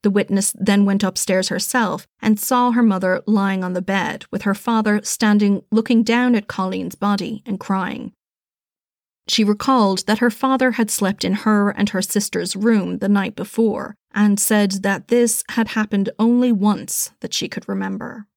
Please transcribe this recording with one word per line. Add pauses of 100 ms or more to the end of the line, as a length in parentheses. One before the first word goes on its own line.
The
witness
then
went
upstairs
herself (140)
and
saw
her
mother
lying
on
the
bed,
with
her
father
standing
looking
down
at
Colleen's
body
and
crying. (1160)
She
recalled
that
her
father
had
slept
in
her
and
her
sister's
room
the
night
before (200)
and
said
that
this
had
happened
only
once
that
she
could
remember. (100)